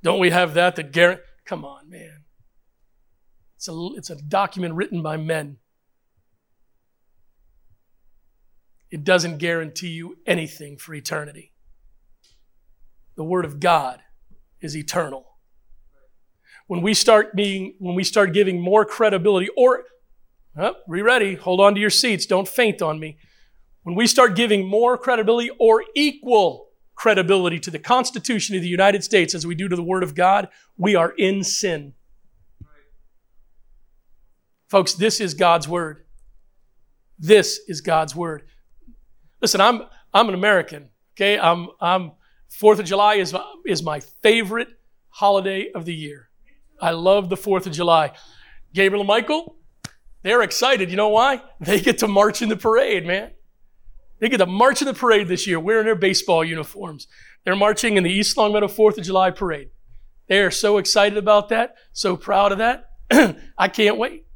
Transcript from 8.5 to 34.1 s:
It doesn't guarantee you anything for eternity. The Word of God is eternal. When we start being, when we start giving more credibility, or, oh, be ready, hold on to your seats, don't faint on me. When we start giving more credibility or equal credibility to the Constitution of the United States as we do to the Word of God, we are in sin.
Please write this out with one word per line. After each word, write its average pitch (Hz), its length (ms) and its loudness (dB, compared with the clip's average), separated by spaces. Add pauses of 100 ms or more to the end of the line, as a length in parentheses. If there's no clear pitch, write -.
It 151 140 -14
doesn't 170 340 0
guarantee 170 500 -6
you 165 380 -12
anything 156 500 -6
for 156 180 -18
eternity. 147 580 -12 (1600)
The 156 80 -10
Word 175 200 -4
of 143 160 -12
God 147 400 0 (600)
is 156 160 -12
eternal. 151 600 -8 (1300)
When 175 160 -6
we 208 120 0
start 214 400 4
being, 190 440 -4
when 180 160 -8
we 185 100 -2
start 196 280 2
giving 185 280 0
more 196 240 2
credibility, 202 720 0
or, 254 280 4 (720)
oh, 202 180 -4 (160)
be 180 120 -4
ready, 214 320 2
hold 185 260 -2
on 202 140 8
to 202 60 -2
your 208 100 2
seats, 214 360 0
don't 190 220 0
faint 226 320 0
on 156 180 -4
me. 156 200 -14 (640)
When 170 140 -8
we 233 100 2
start 233 300 4
giving 208 300 0
more 233 300 0
credibility 240 640 -2
or 220 260 4 (100)
equal 240 760 0 (260)
credibility 185 680 2
to 175 100 -10
the 160 80 -10
Constitution 240 800 -2
of 180 60 -4
the 175 60 -6
United 190 360 2
States 180 300 2
as 165 120 -10
we 175 80 -6
do 185 140 -6
to 180 80 -4
the 170 60 -6
Word 185 200 -4
of 151 120 -8
God, 185 340 0 (280)
we 202 180 0
are 170 240 2
in 196 240 0
sin. 160 520 -6 (2750)